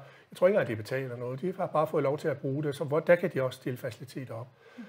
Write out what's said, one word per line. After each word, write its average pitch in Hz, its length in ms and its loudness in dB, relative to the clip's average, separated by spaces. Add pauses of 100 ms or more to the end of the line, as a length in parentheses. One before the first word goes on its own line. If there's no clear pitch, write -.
(320)
jeg - 60 -18
tror 180 100 6
ikke 202 120 6
engang, 127 100 2
de 113 60 0
betaler 127 400 -4
noget. 123 260 -6
De 180 160 -2
har 180 80 -2
bare 151 220 2
fået 151 160 2
lov 139 140 2
til 165 100 -4
at 135 100 -2
bruge 143 260 -2
det, 143 120 -2
så 170 80 -4
hvor, 147 160 2
der 175 160 6
kan 175 180 0
de 131 80 0
også 127 160 -2
stille 127 200 -6
faciliteter 127 560 -10
op. 117 140 -10 (420)